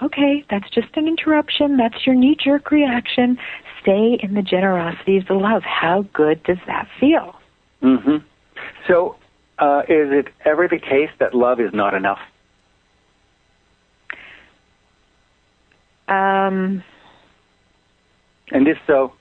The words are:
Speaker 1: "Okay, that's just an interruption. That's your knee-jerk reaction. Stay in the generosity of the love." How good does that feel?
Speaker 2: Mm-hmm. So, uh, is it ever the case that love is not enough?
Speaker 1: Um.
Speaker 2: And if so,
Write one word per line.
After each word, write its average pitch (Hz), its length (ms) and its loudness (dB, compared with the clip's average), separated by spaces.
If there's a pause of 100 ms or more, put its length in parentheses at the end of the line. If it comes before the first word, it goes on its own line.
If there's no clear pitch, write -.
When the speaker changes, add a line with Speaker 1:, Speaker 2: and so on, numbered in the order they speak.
Speaker 1:
"Okay, 285 480 0
that's 202 200 -6
just 233 280 -4
an 311 100 0
interruption. 302 680 0
That's 233 280 0
your 262 100 2
knee-jerk 277 540 2
reaction. 247 680 0 (420)
Stay 220 400 2
in 202 120 -6
the 208 80 0
generosity 185 800 0
of 190 80 -10
the 190 80 0
love." 196 280 0
How 175 380 -2 (100)
good 156 320 0
does 180 240 -2
that - 220 -8 (100)
feel? 294 400 0 (420)
Speaker 2:
Mm-hmm. 262 360 2 (720)
So, 170 260 2 (440)
uh, 143 280 2
is 151 240 2
it 139 160 0 (160)
ever 156 240 2
the 170 120 -2
case 147 400 -2
that 120 140 -2
love 123 280 2
is 101 120 -2
not 101 200 -2
enough? 98 260 -2 (4000)
Speaker 1:
Um. 190 760 -2 (1700)
Speaker 2:
And 143 160 2
if 156 180 0
so, 135 360 0